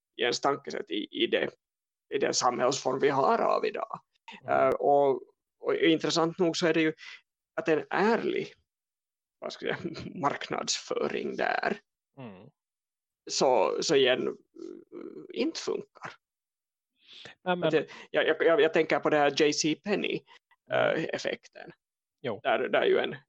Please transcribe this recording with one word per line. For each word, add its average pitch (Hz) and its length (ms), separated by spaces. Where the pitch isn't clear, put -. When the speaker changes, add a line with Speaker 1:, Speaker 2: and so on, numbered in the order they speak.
Speaker 1:
i - 60
ens 120 180
tankesätt - 500
i, 101 180
i - 20
det, 101 240
i 143 40
den - 160
samhällsform 123 640
vi 139 80
har 151 300
av - 280
idag. - 340
Speaker 2:
Mm. 135 240
Speaker 1:
Eh, 131 60
och, 143 480
och 135 140
intressant 160 640
nog 165 180
så 175 100
är 160 80
det 165 60
ju 160 120
att 160 140
en 156 220
ärlig, 175 640
vad - 140
ska - 140
jag - 120
säga, - 160
<laughs> - 160
marknadsföring - 1160
där - 400
Speaker 2:
Mm. 104 320
Speaker 1:
så, 107 520
så - 140
igen, 127 320
eh, - 1120
inte 320 200
funkar. - 520
Speaker 2:
Nej, 180 120
men 175 120
Speaker 1:
Att 156 60
jag, 147 100
jag, 156 300
jag, 165 200
jag 156 120
tänker 160 280
på 156 100
det 151 60
här 143 260
J 147 100
C 151 320
Penney, - 360
Speaker 2:
Mm. 53 260
Speaker 1:
eh, 165 80
effekten. - 680
Speaker 2:
Jo. 113 220
Speaker 1:
Där, 131 260
där 135 160
ju - 140
en, - 180